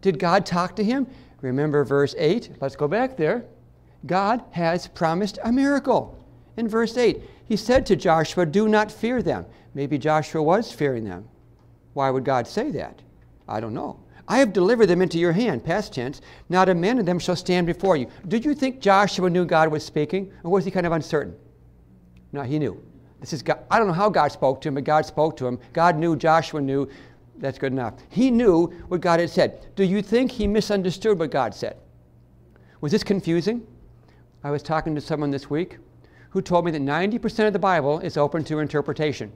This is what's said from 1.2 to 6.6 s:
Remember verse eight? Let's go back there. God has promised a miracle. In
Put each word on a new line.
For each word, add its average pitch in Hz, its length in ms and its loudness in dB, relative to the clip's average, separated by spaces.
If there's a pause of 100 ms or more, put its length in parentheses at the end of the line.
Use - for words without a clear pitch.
Remember 143 420 0
verse 139 320 2
eight? 180 340 0 (100)
Let's 135 160 -6
go 147 120 -2
back 247 280 -2
there. 175 280 0 (640)
God 196 360 0 (100)
has 170 340 -2
promised 180 560 -2
a 226 100 -2
miracle. 269 640 0 (400)
In 233 100 -4